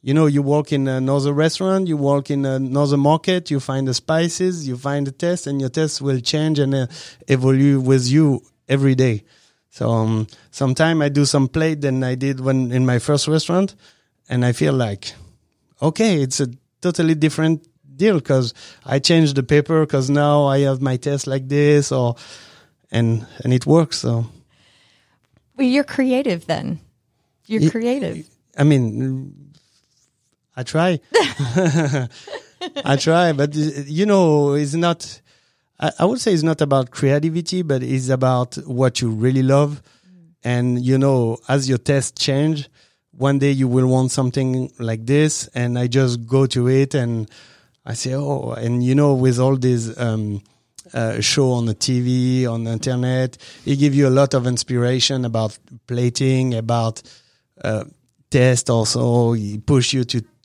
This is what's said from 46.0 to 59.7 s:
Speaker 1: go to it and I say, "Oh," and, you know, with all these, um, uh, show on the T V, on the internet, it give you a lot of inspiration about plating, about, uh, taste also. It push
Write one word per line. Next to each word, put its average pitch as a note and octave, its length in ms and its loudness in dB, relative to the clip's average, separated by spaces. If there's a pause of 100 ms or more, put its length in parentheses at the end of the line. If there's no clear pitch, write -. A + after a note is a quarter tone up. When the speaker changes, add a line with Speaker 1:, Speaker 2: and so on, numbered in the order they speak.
Speaker 1:
go C3+ 200 2
to B2 220 0
it C3+ 260 2
and A#2 340 -2 (560)
I A2+ 100 -8
say, B2+ 200 -6
"Oh," C3+ 380 -6
and, A#2+ 320 -2
you B2+ 100 2
know, C#3+ 200 4
with B2+ 240 2
all C3+ 180 2
these, A#2+ 420 -2
um, G#2+ 440 -4 (520)
uh, A2+ 260 -4
show C3 320 2
on A#2+ 140 0
the G#2+ 80 -2
T B2 260 -2
V, B2+ 460 0
on A2+ 180 -4
the A2+ 80 -4
internet, B2+ 640 -2 (300)
it C#3 100 0
give C#3 180 2
you C#3 140 4
a - 20 4
lot C3+ 240 4
of B2 120 0
inspiration B2 800 -2
about A2+ 340 -4 (280)
plating, B2+ 680 0
about, A2+ 480 -2 (600)
uh, G#2+ 200 -4 (460)
taste B2+ 400 2
also. A#2+ 640 2
It G#2+ 320 -6
push C3 280 2